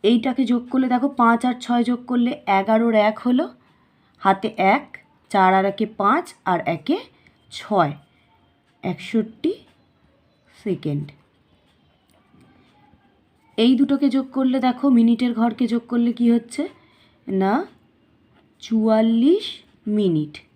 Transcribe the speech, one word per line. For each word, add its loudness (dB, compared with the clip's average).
এইটাকে 2
যোগ 0
করলে 0
দেখো, 0
পাঁচ 4
আর -2
ছয় 0
যোগ -2
করলে 0
এগারোর 0
এক -2
হলো, 2
হাতে 0
এক, -2
চার 4
আর 0
একে -4
পাঁচ 0
আর -2
একে -4
ছয়, -2
একষট্টি -4
সেকেন্ড। -6
এই 4
দুটোকে 2
যোগ -2
করলে 0
দেখো, -2
মিনিটের 2
ঘরকে 0
যোগ -2
করলে 0
কি 0
হচ্ছে -4
না, 0
চুয়াল্লিশ 2
মিনিট 0